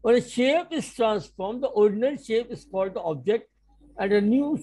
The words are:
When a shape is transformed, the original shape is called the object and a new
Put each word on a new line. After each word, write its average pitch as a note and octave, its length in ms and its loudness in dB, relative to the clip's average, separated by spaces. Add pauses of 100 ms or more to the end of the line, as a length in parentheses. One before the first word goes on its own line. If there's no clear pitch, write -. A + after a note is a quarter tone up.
When A#3 120 6
a A#3+ 40 4
shape D4 520 0
is D4+ 220 -6
transformed, A3 680 -4
the B3 120 -2
original G#3+ 400 2
shape A#3 360 -4
is F3+ 120 -14
called F#3+ 300 -4
the G#3 80 -6
object E3+ 460 -2 (500)
and G3 140 0
a G#3 80 4
new C4+ 420 2